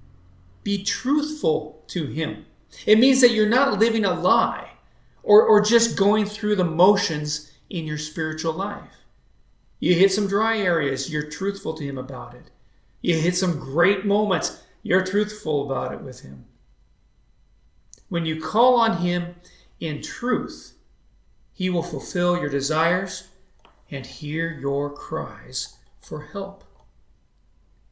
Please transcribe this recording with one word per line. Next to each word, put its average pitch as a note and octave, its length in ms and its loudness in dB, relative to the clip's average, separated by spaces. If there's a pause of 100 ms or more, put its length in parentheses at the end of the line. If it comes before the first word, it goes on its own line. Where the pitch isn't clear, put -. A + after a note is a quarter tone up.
(640)
Be G3 200 -2
truthful - 1040 -2
to E3 180 -4
him. A#2+ 400 -6 (400)
It G#3+ 140 6
means C4 220 6
that A#3+ 100 8
you're G#3+ 180 2
not A#3+ 300 2
living A3 260 2
a F#3 80 2
lie F3+ 600 0 (500)
or, G#3 180 10
or G#3+ 180 8
just G#3+ 380 2
going G#3 280 4
through G#3 320 -2
the F3+ 60 2
motions D#3+ 880 2 (160)
in E3 180 -6
your D3+ 120 -4
spiritual D#3 560 -4
life. - 520 -8 (760)
You F3 160 2
hit F#3 160 4
some G3+ 160 0
dry A3 320 0
areas, D3+ 520 -2
you're D3+ 160 -4
truthful F#3+ 480 -6
to D3 80 -8
him C#3 140 -6
about B2 380 -10
it. - 160 -20 (500)
You E3 180 0
hit F3 160 0
some E3+ 240 0
great F3+ 460 0
moments, G3 560 0 (220)
you're F3+ 200 2
truthful F3+ 640 -2
about B2+ 280 -4
it - 80 -10
with C3 180 -12
him. C3+ 260 -16 (1600)
When E3+ 180 -4
you D#3+ 140 -4
call B3 360 4
on G#3 220 2
him F3 380 -2 (440)
in D#3 220 -6
truth, - 720 -6 (800)
he F#3 180 -2
will F3 120 0
fulfill F3 560 -2
your D3 100 -2
desires E3 800 -2 (600)
and C#3 160 -8
hear D#3+ 460 -6
your C#3+ 400 -2
cries - 840 -10 (220)
for - 220 -10
help. - 420 -10 (1300)